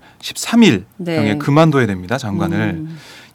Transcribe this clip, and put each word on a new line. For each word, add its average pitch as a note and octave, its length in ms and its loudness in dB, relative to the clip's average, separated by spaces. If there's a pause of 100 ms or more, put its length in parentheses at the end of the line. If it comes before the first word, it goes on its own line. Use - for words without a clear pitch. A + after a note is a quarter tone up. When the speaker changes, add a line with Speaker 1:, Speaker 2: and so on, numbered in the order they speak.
(200)
Speaker 1:
십삼 - 440 0
일 G#2+ 220 4 (120)
Speaker 2:
네. E3+ 200 -6
Speaker 1:
경에 C#3+ 200 0
그만둬야 D3 480 2
됩니다, F#2+ 320 -4
장관을. G2 400 -4
Speaker 2:
음. D#3 400 -4 (380)